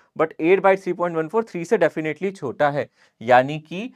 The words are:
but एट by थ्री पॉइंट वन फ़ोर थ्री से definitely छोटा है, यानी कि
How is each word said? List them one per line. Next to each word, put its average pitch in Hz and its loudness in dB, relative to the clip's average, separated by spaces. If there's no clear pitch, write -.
but 160 0
एट 180 2
by 190 2
थ्री 180 -6
पॉइंट 175 -4
वन 160 -4
फ़ोर 226 -2
थ्री 170 -10
से 208 0
definitely 160 -2
छोटा 143 -2
है, 139 -6
यानी 127 4
कि 170 -12